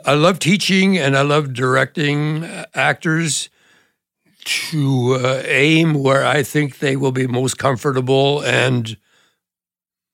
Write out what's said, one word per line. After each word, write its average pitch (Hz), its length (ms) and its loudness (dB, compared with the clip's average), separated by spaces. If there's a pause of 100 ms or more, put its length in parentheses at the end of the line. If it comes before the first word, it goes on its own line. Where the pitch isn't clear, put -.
I 131 100 2
love 160 240 2
teaching 190 580 2
and 139 180 0
I 139 60 4
love 147 320 0
directing 143 920 -2 (320)
actors 156 760 -2 (920)
to, 135 680 -2 (100)
uh, 131 220 -2
aim 156 480 4
where 135 320 2
I 135 180 2
think 147 360 -4
they 139 180 -2
will 135 160 -2
be 131 140 -2
most 123 300 -2
comfortable 135 840 0
and 123 560 0 (1160)